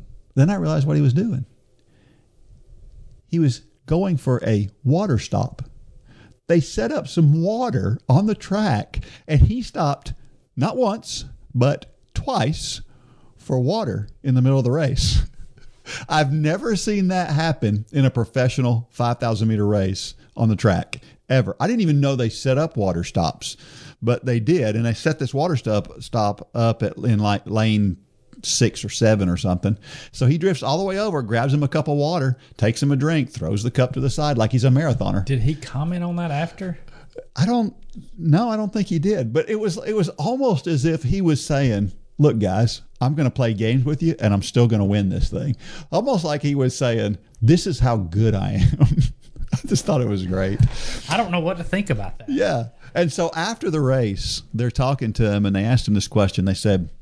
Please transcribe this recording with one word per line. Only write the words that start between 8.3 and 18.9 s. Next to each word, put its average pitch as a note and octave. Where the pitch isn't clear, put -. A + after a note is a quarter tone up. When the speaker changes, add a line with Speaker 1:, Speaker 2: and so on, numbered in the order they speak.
Speaker 1:
track, F#3+
and D3+
he A#3
stopped D#3
not E3+
once, A3+
but -
twice -
for B2+
water B2
in C3
the B2+
middle C3+
of B2+
the A#2+
race. C#3
<laughs> -
I've D3+
never E3
seen G3+
that F#3
happen B2+
in C#3
a B2+
professional A#2+